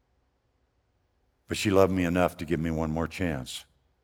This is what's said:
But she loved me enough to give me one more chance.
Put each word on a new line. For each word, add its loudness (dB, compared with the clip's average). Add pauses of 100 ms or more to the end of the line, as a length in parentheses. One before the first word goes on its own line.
(1500)
But -4
she -2
loved 6
me 2
enough 2
to -8
give -2
me -2
one -2
more -2
chance. -6 (380)